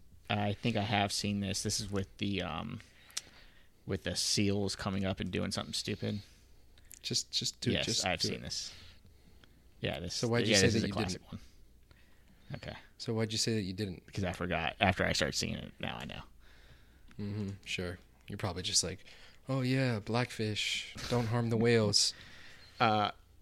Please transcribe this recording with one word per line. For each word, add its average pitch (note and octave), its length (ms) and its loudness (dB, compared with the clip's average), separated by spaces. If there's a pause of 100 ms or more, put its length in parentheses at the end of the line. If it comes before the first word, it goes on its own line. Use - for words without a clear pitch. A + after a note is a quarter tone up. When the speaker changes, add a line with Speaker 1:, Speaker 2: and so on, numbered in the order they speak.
(300)
Speaker 1:
I G#2 240 2
think A2+ 240 -2
I G2+ 60 2
have G2+ 280 2
seen G#2 300 -2
this. G2 220 -2
This G#2 180 -2
is G2+ 100 -6
with G2 280 -2
the, G2+ 240 0
um, F2 360 -6 (1080)
with F2+ 180 -4
the F2 120 -4
seals G2 600 2
coming G2 280 -2
up F#2+ 160 -2
and F#2+ 120 -2
doing F#2+ 200 -2
something - 220 -6
stupid. G#2+ 460 -4 (840)
Speaker 2:
Just, - 300 -4
just - 280 -4
do - 120 2
it. - 20 4
Speaker 1:
Yes, - 140 2
Speaker 2:
Just - 180 0
Speaker 1:
I've F2+ 140 0
Speaker 2:
do - 80 0
Speaker 1:
seen - 100 -2
Speaker 2:
it. A#1 60 -10
Speaker 1:
this. - 280 -6 (1120)
Yeah, G2+ 180 -4
this. F2 140 -8
Speaker 2:
So - 140 -2
why'd A#2 180 2
you G#2+ 60 4
Speaker 1:
yeah, G#2 80 8
Speaker 2:
say F#2+ 80 8
Speaker 1:
this - 60 6
Speaker 2:
that A2+ 40 4
Speaker 1:
is A2 60 4
a G2 40 0
Speaker 2:
you G2+ 60 -2
Speaker 1:
classic - 280 -2
Speaker 2:
didn't? - 100 -18
Speaker 1:
one. G#2 100 -10 (1120)
Okay. - 220 -12 (220)
Speaker 2:
So A#2+ 140 -4
why'd A2 180 0
you G#2+ 80 -2
say A#2 160 2
that A2 80 2
you F#2 100 -2
didn't? F#2 320 -6
Speaker 1:
Because - 180 -4
I F2 100 0
forgot. E2 460 0
After F#2+ 240 6
I E2+ 100 2
start - 200 2
seeing - 220 -2
it, - 240 -10
now - 200 -6
I B1+ 60 -10
know. - 140 -10 (1000)
Speaker 2:
Mm-hmm. G2+ 300 -4 (160)
Sure. F#2 320 -6 (300)
You're G2+ 100 -8
probably F2+ 260 -4
just - 200 2
like, F2+ 160 -6 (500)
"Oh C3+ 120 0
yeah, B2+ 380 2
blackfish. A2 920 -2 (160)
Don't A#2+ 180 2
harm A#2 220 2
the A#2 80 2
whales." A2 640 6
<laughs> - 40 -18 (560)
Speaker 1:
Uh, G#2+ 320 6 (300)